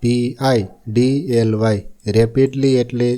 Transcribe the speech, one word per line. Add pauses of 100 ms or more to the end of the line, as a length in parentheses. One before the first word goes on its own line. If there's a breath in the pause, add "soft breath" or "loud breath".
પી (260)
આઈ (300)
ડી (240)
એલ (120)
વાય, (300)
રેપિડલી
એટલે